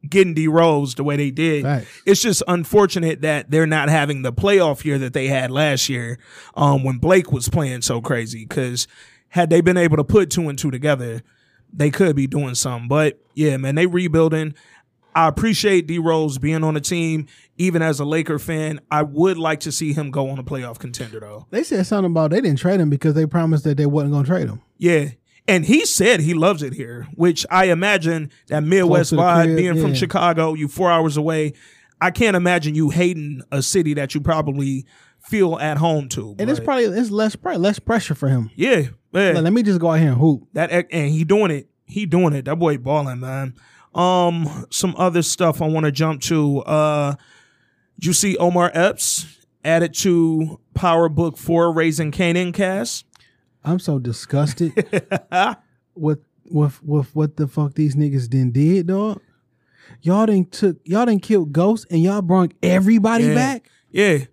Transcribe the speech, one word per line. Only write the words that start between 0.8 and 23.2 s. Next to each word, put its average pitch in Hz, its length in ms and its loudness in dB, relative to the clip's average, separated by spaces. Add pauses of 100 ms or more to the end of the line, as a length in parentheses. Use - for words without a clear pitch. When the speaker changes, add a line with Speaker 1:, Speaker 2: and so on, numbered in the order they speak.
Speaker 1:
the 143 100 -6
way 143 120 0
they 143 140 -2
did. 147 320 -2
Speaker 2:
Facts. 135 240 -2 (200)
Speaker 1:
It's 196 160 4
just 208 260 0
unfortunate 175 720 0
that 147 300 -2
they're 160 160 2
not 156 240 0
having 143 320 0
the 127 100 -4
playoff 180 520 2
year 143 140 -2
that 127 140 -6
they 131 160 -4
had 131 220 -2
last 139 380 0
year, 123 300 -8 (380)
um, 139 260 2
when 131 160 -2
Blake 180 340 2
was 127 180 -4
playing 127 320 -2
so 117 180 -2
crazy, 113 460 -6
'cause 123 420 -4 (400)
had 170 220 0
they 170 100 6
been 180 160 4
able 170 220 2
to 143 60 0
put 190 260 2
two 165 180 -2
and 139 100 -8
two 151 120 -2
together, 123 520 -4 (500)
they 147 180 0
could 160 260 2
be 139 100 0
doing 139 280 -4
something. 120 340 -6
But 147 320 0 (140)
yeah, 147 240 0
man, 135 180 -4
they 170 100 2
rebuilding. 160 680 0 (600)
I 160 140 4
appreciate 190 580 2
D 170 120 -4
Rose 160 400 0
being 156 260 -2
on 156 100 0
the 151 60 -2
team. 160 460 -4 (320)
Even 170 240 0
as 156 180 0
a 143 60 -2
Laker 151 320 -2
fan, 156 420 -6 (100)
I 151 120 0
would 156 340 0
like 160 240 -2
to 156 120 -8
see 151 200 -4
him 147 180 -4
go 135 200 -4
on 135 80 -8
a 127 40 -10
playoff 127 360 -10
contender, 117 420 -12
though. 107 300 -18
Speaker 2:
They 226 120 -2
said 196 240 -2
something 196 240 0
about 160 200 2
they 190 100 2
didn't 160 180 0
trade 185 220 0
him 156 80 2
because 147 260 0
they 156 120 2